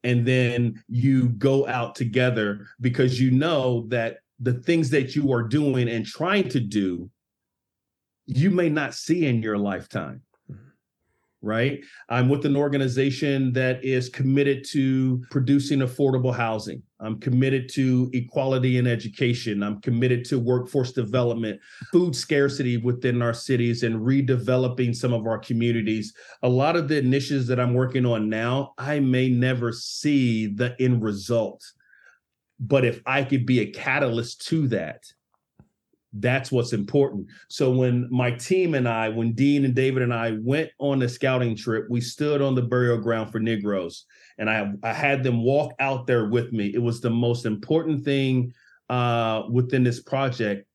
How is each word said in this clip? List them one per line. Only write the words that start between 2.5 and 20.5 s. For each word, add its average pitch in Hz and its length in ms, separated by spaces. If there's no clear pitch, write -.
because 127 380
you 131 120
know 127 580
that 117 280
the 123 140
things 160 360
that 135 260
you 139 160
are 117 120
doing 127 440
and 113 180
trying 180 440
to 135 100
do, 98 500
you 143 240
may 180 180
not 151 260
see 165 320
in 120 180
your 107 140
lifetime, 95 640
right? 117 400
I'm 127 200
with 143 160
an 143 100
organization 135 1000
that 127 320
is 127 240
committed 139 640
to 131 580
producing 139 500
affordable 127 540
housing. 110 480
I'm 107 200
committed 131 540
to 127 400
equality 127 640
in 123 100
education. 117 760
I'm 101 200
committed 123 440
to 135 140
workforce 123 540